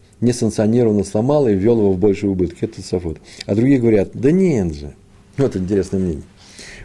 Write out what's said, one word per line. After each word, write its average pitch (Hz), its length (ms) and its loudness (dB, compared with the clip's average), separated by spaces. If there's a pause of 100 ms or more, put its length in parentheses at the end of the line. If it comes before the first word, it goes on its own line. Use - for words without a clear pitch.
(200)
несанкционированно 110 840 2
сломал 127 440 0
и 104 60 4
ввёл 110 240 2
его 101 140 2
в 92 60 -2
большие 101 300 0
убытки. 90 360 -2
Это 104 180 -8
Тосафот. 87 360 -6 (280)
А 104 80 -2
другие 127 240 2
говорят: 110 340 2
"Да 110 180 0
нет 147 440 2
же". 73 180 -12 (460)
Вот 127 180 0
интересное 95 440 0
мнение. 82 220 -4 (640)